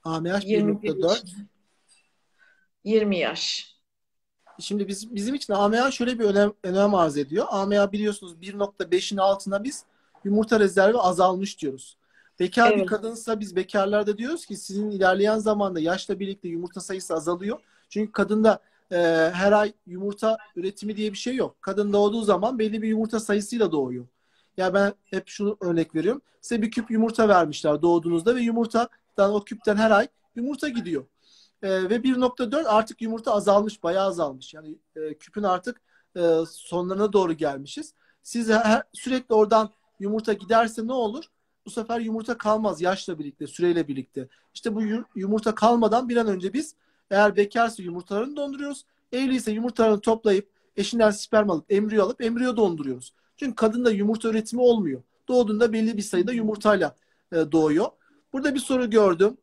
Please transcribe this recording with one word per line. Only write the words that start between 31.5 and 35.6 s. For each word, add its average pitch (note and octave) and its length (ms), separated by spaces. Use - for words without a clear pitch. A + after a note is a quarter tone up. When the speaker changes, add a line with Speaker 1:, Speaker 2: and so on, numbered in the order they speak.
Speaker 1:
Ee, F#3+ 280
ve A#3 140
bir C4 160
nokta B3 320
dört C#4 160
artık A3 340
yumurta A3+ 320
azalmış, G#3 500
bayağı F#3+ 240
azalmış. D3+ 460
Yani, D#3 240
e, D#3 180
küpün - 300
artık, F#3 380